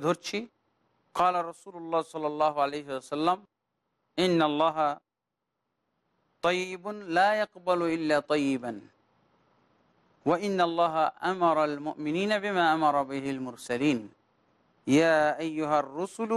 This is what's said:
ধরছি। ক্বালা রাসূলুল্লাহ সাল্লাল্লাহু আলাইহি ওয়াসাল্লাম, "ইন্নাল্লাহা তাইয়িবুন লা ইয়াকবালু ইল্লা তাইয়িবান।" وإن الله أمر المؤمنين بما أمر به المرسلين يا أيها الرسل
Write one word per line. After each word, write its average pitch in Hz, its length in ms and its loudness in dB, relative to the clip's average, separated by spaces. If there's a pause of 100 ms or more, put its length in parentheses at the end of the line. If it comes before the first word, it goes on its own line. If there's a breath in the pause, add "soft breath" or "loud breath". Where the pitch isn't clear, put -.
ধরছি। 175 320 -2 (800)
ক্বালা 180 240 2 (100)
রাসূলুল্লাহ 165 520 -4 (100)
সাল্লাল্লাহু 151 520 0
আলাইহি 143 280 -6
ওয়াসাল্লাম, 151 460 -2 (800)
"ইন্নাল্লাহা 156 720 2 (1600)
তাইয়িবুন 185 520 -2 (200)
লা 190 120 6 (100)
ইয়াকবালু 180 460 -2 (120)
ইল্লা 151 200 0 (160)
তাইয়িবান।" 131 460 -2 (1500)
وإن 185 340 0
الله 170 340 0 (280)
أمر 170 420 2
المؤمنين 151 760 -4
بما 190 260 0 (100)
أمر 147 280 2
به 139 280 -6
المرسلين 127 680 -2 (880)
يا 151 520 4
أيها 156 420 -2
الرسل 170 560 -6